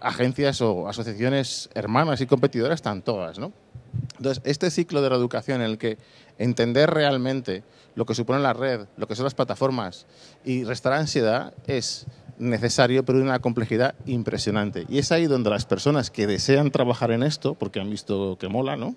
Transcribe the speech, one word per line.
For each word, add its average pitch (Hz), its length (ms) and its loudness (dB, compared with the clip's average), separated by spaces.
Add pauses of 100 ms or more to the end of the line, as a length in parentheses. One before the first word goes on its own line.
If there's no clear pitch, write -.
agencias 127 600 0
o 98 280 0
asociaciones 117 880 -2
hermanas 123 460 2
y 131 60 0
competidoras 127 500 2
están 104 260 -4
todas, 95 380 -4
¿no? 175 120 -8 (640)
Entonces, 131 280 -2
este 151 260 0
ciclo 165 320 0
de 135 60 4
reeducación 123 520 0
en 113 100 0
el 107 80 -4
que 113 200 -4 (400)
entender 120 520 4
realmente 131 720 0 (320)
lo 113 120 -2
que 113 80 -2
supone 127 260 0
la 131 120 2
red, 117 340 -4 (100)
lo 107 100 -6
que 110 80 -6
son 123 100 -4
las 135 100 -2
plataformas 120 720 -2 (380)
y 127 200 -2
restar 123 300 -2
ansiedad 135 580 0 (140)
es - 400 -4 (360)
necesario, 123 600 2
pero 131 140 4
de 135 60 4
una 127 140 0
complejidad 117 560 0 (120)
impresionante. 104 800 -2
Y 135 100 0
es 139 140 0
ahí 165 140 2
donde 123 240 2
las 101 140 0
personas 135 460 0
que 104 160 -2
desean 135 440 4
trabajar 120 420 2
en 117 100 2
esto, 147 320 -2
porque 101 260 -6
han 101 80 -6
visto 98 500 -4
que 90 100 -6
mola, 135 280 -2
¿no? 143 200 -8